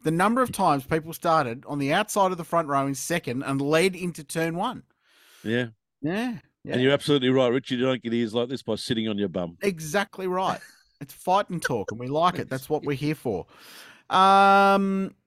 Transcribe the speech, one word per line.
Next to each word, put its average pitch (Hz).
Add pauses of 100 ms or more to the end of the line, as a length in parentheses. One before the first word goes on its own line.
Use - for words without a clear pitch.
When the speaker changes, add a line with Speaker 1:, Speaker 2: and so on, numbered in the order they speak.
Speaker 1:
The 156
number 208
of 240
times 151
people 165
started 147
on 143
the 139
outside 196
of 180
the 165
front 165
row 139
in 139
second 135
and 135
led 165
into 170
turn 165
one. 226 (580)
Speaker 2:
Yeah. 117 (340)
Speaker 1:
Yeah. 214 (280)
Yeah. -
Speaker 2:
And 123
you're 135
absolutely 139
right, 131
Richard. 127
You 127
don't 127
get 117
ears 117
like 120
this 127
by 110
sitting 113
on 107
your 101
bum. 87
Speaker 1:
Exactly 185
right. 180
Speaker 2:
<laughs> - (320)
Speaker 1:
It's 143
fight 196
and 175
talk, 117
and 110
we 123
like 156
it. 135
That's 131
what 147
we're 143
here 147
for. 95 (640)
Um, 196 (120)